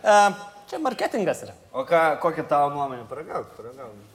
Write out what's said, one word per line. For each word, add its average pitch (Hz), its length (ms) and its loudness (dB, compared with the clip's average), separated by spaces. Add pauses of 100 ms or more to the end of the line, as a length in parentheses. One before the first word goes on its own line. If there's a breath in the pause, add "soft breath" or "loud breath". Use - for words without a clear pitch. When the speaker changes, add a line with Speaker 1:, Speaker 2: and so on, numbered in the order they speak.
Speaker 1:
E, 202 320 6 (340)
čia - 100 -10
marketingas 233 680 -2
yra. - 60 -16 (200)
Speaker 2:
O 127 100 -4
ką, 160 380 2
kokia 156 240 -2
tavo 143 300 2
nuomonė? 131 340 -6
Paragauk, 135 380 -10 (100)
paragauk. 120 380 -18 (200)